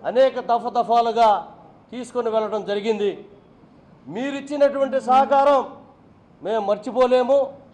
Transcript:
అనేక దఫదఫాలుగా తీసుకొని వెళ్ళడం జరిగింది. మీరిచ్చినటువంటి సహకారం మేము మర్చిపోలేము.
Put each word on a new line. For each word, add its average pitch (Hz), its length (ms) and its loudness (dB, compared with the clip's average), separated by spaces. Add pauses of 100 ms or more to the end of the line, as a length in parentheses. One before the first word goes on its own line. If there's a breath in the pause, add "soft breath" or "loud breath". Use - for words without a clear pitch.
అనేక 247 280 2 (120)
దఫదఫాలుగా 233 800 2 (640)
తీసుకొని 240 420 -6
వెళ్ళడం 214 360 -2
జరిగింది. 208 400 -2 (1040)
మీరిచ్చినటువంటి 277 840 -2 (100)
సహకారం 277 520 4 (880)
మేము 214 240 -2
మర్చిపోలేము. 247 680 2 (360)